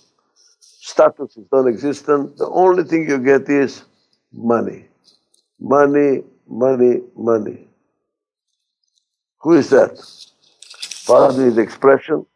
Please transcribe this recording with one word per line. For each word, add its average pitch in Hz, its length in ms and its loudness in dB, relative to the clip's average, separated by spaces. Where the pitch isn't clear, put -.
Status - 760 -4
is 107 140 -20
non-existent. 139 840 -2
The - 100 -6
only 180 380 0
thing 160 240 -4
you 135 100 -2
get 135 300 2
is 139 340 -2
money. 117 540 -4
Money, 143 640 0
money, 123 540 0
money. 113 520 -4
Who 160 140 0
is 131 160 0
that? 127 220 4
Pardon 131 380 2
me 123 60 4
the 113 120 0
expression. 139 720 -2